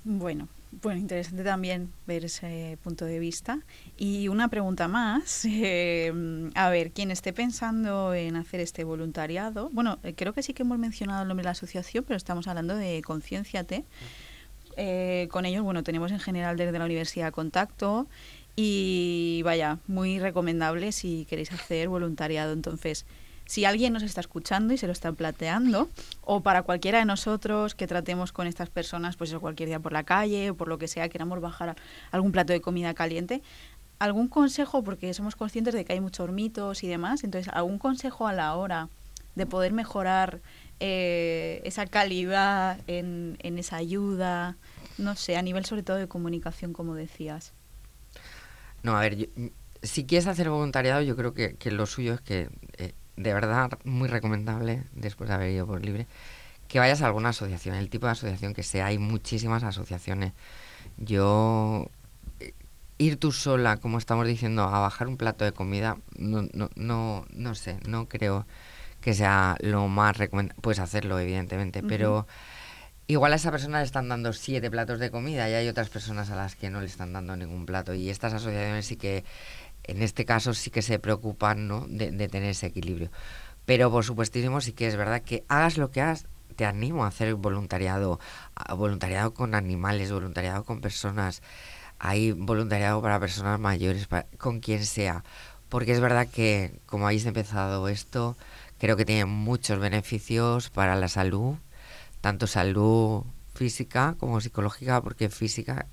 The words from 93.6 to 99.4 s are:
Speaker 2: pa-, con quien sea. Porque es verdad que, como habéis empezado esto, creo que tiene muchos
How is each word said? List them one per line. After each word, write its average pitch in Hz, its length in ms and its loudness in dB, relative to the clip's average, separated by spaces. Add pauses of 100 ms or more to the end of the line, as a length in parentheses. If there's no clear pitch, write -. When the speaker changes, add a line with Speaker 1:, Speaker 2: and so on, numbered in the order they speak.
Speaker 2:
pa-, - 180 0 (120)
con 117 220 -2
quien 107 260 0
sea. 95 380 0 (460)
Porque 120 240 2
es 120 80 6
verdad 120 260 6
que, 107 600 2
como 104 180 2
habéis 107 200 4
empezado 98 640 0
esto, 117 480 -2 (440)
creo 110 180 6
que 107 80 6
tiene 107 200 6
muchos 104 540 2